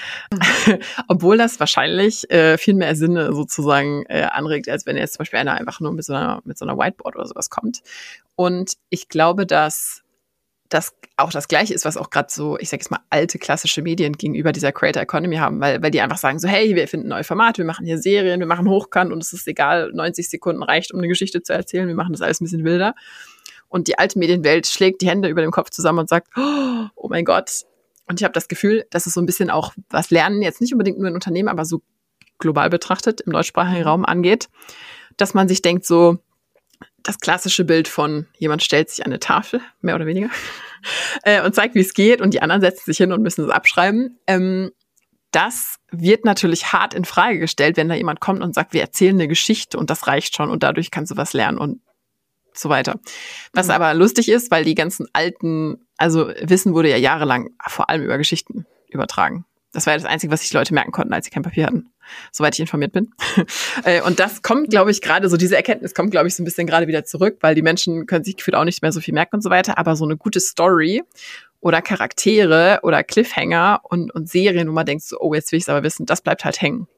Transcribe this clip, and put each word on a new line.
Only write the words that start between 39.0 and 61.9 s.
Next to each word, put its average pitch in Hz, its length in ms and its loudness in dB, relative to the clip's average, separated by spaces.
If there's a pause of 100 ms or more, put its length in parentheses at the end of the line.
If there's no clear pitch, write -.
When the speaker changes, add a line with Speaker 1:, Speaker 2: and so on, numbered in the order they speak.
Speaker 2:
an 131 80 -4
eine - 80 -6
Tafel, - 400 -2 (200)
mehr 170 140 -2
oder 165 120 -2
weniger, 190 220 -2 (480)
<laughs> - 460 -8
äh, 208 220 4
und 196 100 2
zeigt, 220 200 2
wie 196 60 6
es 185 140 2
geht 220 260 6
und 190 140 2
die - 80 0
anderen 175 180 2
setzen 185 240 2
sich 170 120 -2
hin 185 160 4
und 202 100 0
müssen 165 220 -2
es - 60 -4
abschreiben. 220 760 0
Ähm, 185 460 0 (600)
das - 440 -2 (140)
wird 190 340 2
natürlich 196 480 2
hart 190 220 2
in 185 100 -2
Frage 220 340 2
gestellt, 165 380 2
wenn 160 120 2
da 170 60 0
jemand 160 260 -4
kommt 196 220 -2
und 175 120 -4
sagt, - 180 -2
"Wir 160 100 2
erzählen 190 320 4
eine 165 140 4
Geschichte - 500 0
und 151 120 -2
das - 160 -4
reicht 135 280 0
schon 151 160 -2
und 156 120 -2
dadurch 151 280 0
kannst - 220 -6
du 202 40 -10
was 147 160 -4
lernen" - 260 0
und 147 220 -4 (720)
so - 160 -8
weiter. 135 300 0 (540)
Was 185 140 0
Speaker 1:
Mhm. - 60 2
Speaker 2:
aber 160 220 2
lustig 226 340 4
ist, 240 220 2
weil 160 140 2
die 160 100 2
ganzen 165 380 -2
alten, 160 760 -2 (100)
also 160 320 2 (140)
Wissen 180 320 4
wurde 160 160 6
ja 123 60 4
jahrelang 135 540 2 (160)
vor - 220 -4
allem 156 140 -4
über 135 160 -2
Geschichten - 480 -4 (220)
übertragen. - 560 -4 (280)
Das - 140 -4
war 151 60 2
ja 151 60 0
das 175 80 -8
Einzige, 151 260 -4
was 156 80 0
sich - 120 -8
Leute 147 220 0
merken - 160 0
konnten, - 220 -4
als - 140 -4
sie - 40 -14
kein - 140 -6
Papier 156 220 0
hatten, - 240 -4 (420)